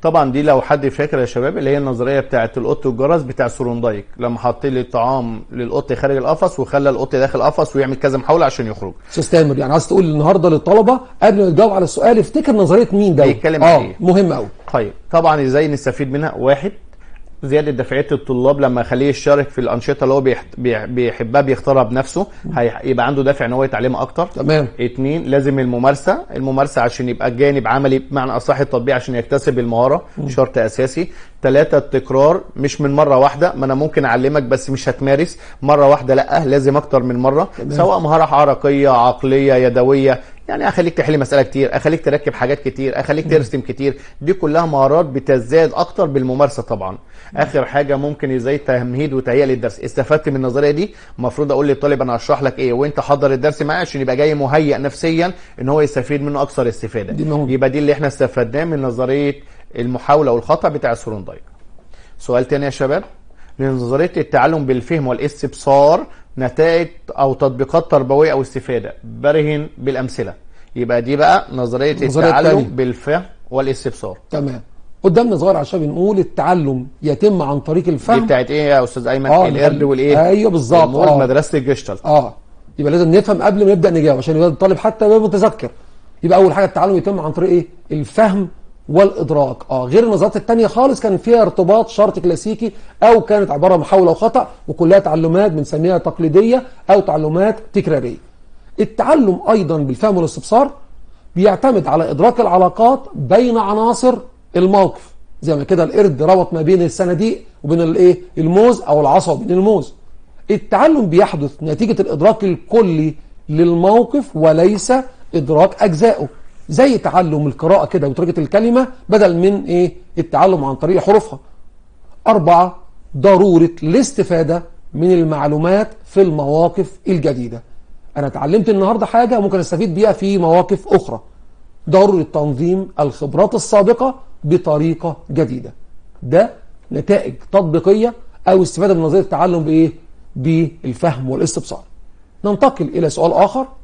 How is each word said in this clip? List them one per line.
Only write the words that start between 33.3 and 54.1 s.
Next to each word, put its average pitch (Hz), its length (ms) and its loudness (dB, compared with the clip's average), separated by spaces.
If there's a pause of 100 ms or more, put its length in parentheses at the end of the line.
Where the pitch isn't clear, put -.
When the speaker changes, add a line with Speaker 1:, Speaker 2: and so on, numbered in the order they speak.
Speaker 1:
ما 135 100 -4
أنا 135 80 -2
ممكن 147 320 -2
أعلمك 131 380 0
بس 123 260 -4
مش 135 200 -4
هتمارس 139 480 -2 (240)
مرة 143 260 4
واحدة، 135 280 2
لأ 147 300 0
لازم 139 320 2
أكتر 135 260 0
من 123 120 -4
مرة، 135 420 0
Speaker 2:
تمام. 143 200 -8
Speaker 1:
سواء 185 220 2
مهارة 160 260 2
حركية، 143 640 2
عقلية، 131 640 2
يدوية، 127 680 2 (280)
يعني 123 200 -4
أخليك 175 300 -2
تحل 151 220 0
مسألة 139 220 2
كتير، 131 360 -2
أخليك 160 280 -2
تركب 143 280 0
حاجات 131 340 -2
كتير، 131 320 -4
أخليك 151 260 -2
Speaker 2:
مم. 156 60 -2
Speaker 1:
ترسم 120 300 0
كتير، 131 360 -4 (240)
دي 151 120 0
كلها 165 320 0
مهارات 147 400 2
بتزداد 135 680 0
أكتر 175 320 -2
بالممارسة 135 580 -2
طبعًا. 95 280 -8
Speaker 2:
مم. 104 60 -14 (440)
Speaker 1:
آخر 143 240 -2
حاجة 139 300 -2
ممكن 143 360 -6
إزاي 131 260 -2
تمهيد 127 560 -4
وتهيئة 131 320 0
للدرس، 123 340 -4
استفدت 151 500 -2
من 139 60 -4
النظرية 131 360 0
دي، 170 220 -4 (260)
المفروض 143 320 -4
أقول 143 160 0
للطالب 139 340 0
أنا 123 140 -4
هشرح 139 280 -2
لك 131 160 -4
إيه، 127 140 0
وأنت 143 260 -4
حضر 139 340 0
الدرس 143 280 -2
معايا 156 200 -4
عشان 143 200 -8
يبقى 131 140 -2